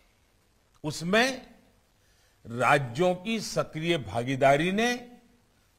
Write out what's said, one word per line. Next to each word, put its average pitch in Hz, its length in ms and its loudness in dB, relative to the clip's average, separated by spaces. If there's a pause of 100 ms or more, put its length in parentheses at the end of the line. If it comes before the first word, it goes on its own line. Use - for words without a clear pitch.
(840)
उसमें 220 580 -2 (1040)
राज्यों 127 720 2
की 214 260 -4
सक्रिय 160 580 -4
भागीदारी 135 720 2
ने 233 220 0 (840)